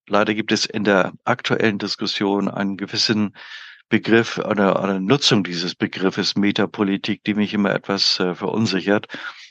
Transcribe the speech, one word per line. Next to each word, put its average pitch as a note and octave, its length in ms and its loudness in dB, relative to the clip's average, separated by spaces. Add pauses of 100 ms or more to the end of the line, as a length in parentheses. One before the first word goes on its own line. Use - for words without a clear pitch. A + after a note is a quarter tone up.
leider G#2 260 2
gibt G#2+ 180 -2
es G#2+ 140 0
in G2+ 180 -4
der G2 280 4 (120)
aktuellen A2+ 540 0
Diskussion G2+ 680 -2
einen G2 280 -4
gewissen G2+ 600 -2 (540)
Begriff, A2+ 480 2
eine, G2+ 400 2
eine G2 220 -2
Nutzung G#2 440 2
dieses F2 300 -6
Begriffes F#2 640 -2
Metapolitik, G2 880 0
die G#2+ 100 0
mich G#2 200 0
immer G2+ 180 2
etwas, - 460 0
äh, F2+ 160 0
verunsichert, G2+ 720 0 (440)